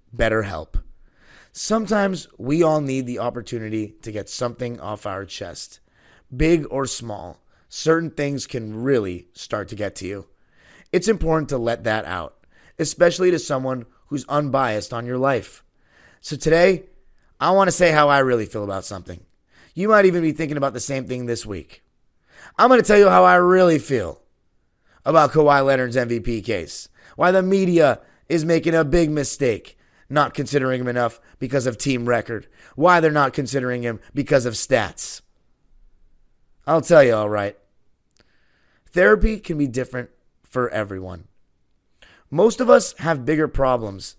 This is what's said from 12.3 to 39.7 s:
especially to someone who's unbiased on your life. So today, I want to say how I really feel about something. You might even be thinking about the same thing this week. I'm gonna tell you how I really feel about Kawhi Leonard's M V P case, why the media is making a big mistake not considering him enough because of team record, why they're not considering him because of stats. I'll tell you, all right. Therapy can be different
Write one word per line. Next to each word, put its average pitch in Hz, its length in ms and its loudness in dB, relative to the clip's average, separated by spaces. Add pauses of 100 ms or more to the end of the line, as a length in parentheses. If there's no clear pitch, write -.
especially 175 540 2
to 165 80 0
someone 131 480 -6 (200)
who's 139 180 -8
unbiased 131 680 -2
on 120 140 -8
your 123 120 -4
life. 131 440 -2 (580)
So - 140 -12
today, 170 520 2 (520)
I 165 140 2
want 196 160 4
to 165 40 2
say 170 200 4
how 151 160 4
I 139 100 4
really 120 280 0
feel 104 180 -8
about 95 200 -8
something. 90 400 -14 (500)
You 196 160 -2
might 208 160 6
even 175 160 2
be 156 100 0
thinking 151 240 -6
about 139 160 -2
the 120 80 -10
same 135 260 -6
thing 123 200 -8
this 117 200 -6
week. 92 380 -14 (720)
I'm 233 100 6
gonna 247 140 6
tell 208 160 4
you 196 120 8
how 185 120 6
I 180 140 8
really 180 420 4
feel 104 440 -6 (840)
about 151 280 4
Kawhi 143 320 4
Leonard's 127 320 0
M 120 120 -2
V 117 120 -2
P 113 220 -6
case, 95 460 -8 (280)
why 175 140 2
the 190 100 4
media 180 600 2 (280)
is 160 160 0
making 165 300 0
a 160 100 2
big 151 260 2
mistake 131 680 -4 (320)
not 143 240 0
considering 131 480 -2
him 127 60 -4
enough 120 300 -2 (200)
because 127 280 -4
of 117 120 -4
team 123 280 -4
record, 117 400 -4 (280)
why 170 260 4
they're 160 100 4
not 143 220 2
considering 123 500 -4
him 117 180 -6 (120)
because 135 320 0
of 120 80 -4
stats. - 720 -4 (1400)
I'll 156 160 2
tell 165 200 8
you, 120 120 4
all 107 160 -2
right. 104 260 -4 (1300)
Therapy 208 480 4
can - 180 -8
be 147 100 0
different 123 440 -8 (320)